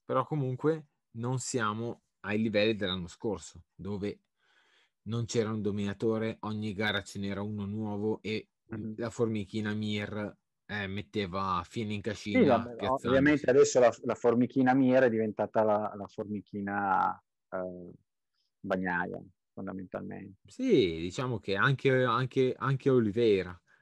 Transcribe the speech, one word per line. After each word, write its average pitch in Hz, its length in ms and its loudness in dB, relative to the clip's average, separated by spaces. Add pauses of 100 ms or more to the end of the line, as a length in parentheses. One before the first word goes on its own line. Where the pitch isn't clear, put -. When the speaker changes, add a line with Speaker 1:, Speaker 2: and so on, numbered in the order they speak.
Speaker 1:
Però 127 220 0
comunque 147 640 -2 (240)
non 120 260 -4
siamo 113 640 -4 (160)
ai 104 200 -2
livelli 110 360 2
dell'anno 92 320 -4
scorso, 87 560 -8 (100)
dove 98 480 -8 (800)
non 117 240 -4
c'era 110 240 0
un 110 120 -4
dominatore, 104 800 -2
ogni 107 320 -6
gara 101 300 -2
ce - 160 -12
n'era 98 240 -4
uno 104 240 -6
nuovo 107 560 -4
e 107 280 -6 (200)
Speaker 2:
Mhm. 110 260 -10
Speaker 1:
la 113 140 -6
formichina 107 640 -2
Mir, 104 640 -4 (280)
eh, 101 200 -6
metteva 95 800 -4
fine 107 280 -6
in 101 60 -4
cascina, 107 420 0
Speaker 2:
Sì, - 20 6
vabbè, 120 320 4
Speaker 1:
piazzandosi. 135 680 2
Speaker 2:
ovviamente 117 40 4
adesso 139 300 6
la, 120 240 8
la 117 120 0
formichina 123 600 4
Mir 131 300 6
è 120 60 6
diventata 110 520 0
la, 107 340 2
la 101 100 -10
formichina, 101 1120 -2 (340)
eh, 92 420 -8 (680)
Bagnaia, 92 600 -4 (300)
fondamentalmente. 95 960 -12
Speaker 1:
Sì, 120 540 2
diciamo 113 380 -4
che 95 180 -4
anche, 127 480 4
anche, 127 520 0
anche 131 340 0
Oliveira, 104 680 4 (240)